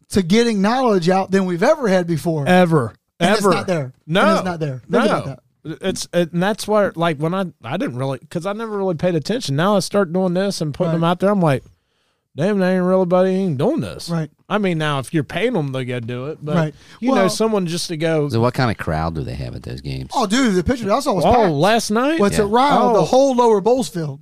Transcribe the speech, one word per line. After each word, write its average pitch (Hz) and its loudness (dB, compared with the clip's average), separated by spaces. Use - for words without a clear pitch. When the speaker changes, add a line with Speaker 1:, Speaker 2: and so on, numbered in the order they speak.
Speaker 1:
to 202 2
getting 214 2
knowledge 214 2
out 185 2
than 196 2
we've 175 -2
ever 285 2
had 185 2
before. 160 -2
Speaker 2:
Ever. 165 4
Speaker 1:
And 170 4
it's 214 2
Speaker 2:
Ever. 196 4
Speaker 1:
not - 0
there. 147 -2
Speaker 2:
No. 165 0
Speaker 1:
And 311 4
it's 254 -2
not 175 -6
there. 139 -6
Think 151 -16
Speaker 2:
No. 214 0
Speaker 1:
about 185 0
that. - -10
Speaker 2:
It's, - -4
and 175 0
that's 214 -4
why, 208 2
like, 165 -2
when 160 -4
I, 190 -4
I 127 -6
didn't 196 -6
really, 135 -6
'cause 170 -8
I 196 -4
never 214 -6
really 190 -2
paid 175 0
attention. 175 -4
Now 190 2
I - 2
start 196 -2
doing 185 0
this 190 -2
and 151 -4
putting 170 -2
Speaker 1:
Right. 160 0
Speaker 2:
them 165 0
out 175 0
there, 190 2
I'm 208 0
like, 143 2
damn, 196 0
they 185 2
ain't 185 0
really, 190 2
buddy, 185 4
ain't 185 0
doing 233 0
this. 92 -8
Speaker 1:
Right. 165 -4
Speaker 2:
I 196 0
mean, 190 0
now, 151 -2
if 127 -10
you're 160 2
paying 208 -4
them, 151 -2
they 131 -6
go 123 -4
do 123 -8
it. 156 -10
But, 151 -4
Speaker 1:
Right. 156 -2
Speaker 2:
you 233 -2
know, 269 4
Speaker 1:
Well 190 4
Speaker 2:
someone 214 0
just 165 -6
to 165 -8
go. 156 0
Speaker 3:
So 113 0
what 120 2
kind 127 0
of 98 -4
crowd 80 -4
do 76 -4
they 62 -10
have 64 -10
at 62 -14
those - -12
games? 131 -10
Speaker 1:
Oh, 233 0
dude, 226 2
the 180 0
picture 233 -2
I 233 2
saw 277 -2
was 170 0
Speaker 2:
Oh, 202 6
Speaker 1:
packed. 220 4
Speaker 2:
last 196 2
night? 277 0
Speaker 1:
What's 202 2
Speaker 3:
Yeah. 214 4
Speaker 1:
at 202 -2
Ryle? 247 4
The 202 6
Speaker 2:
Oh. 165 2
Speaker 1:
whole 262 4
lower 233 4
bowl's 240 2
filled. 147 -8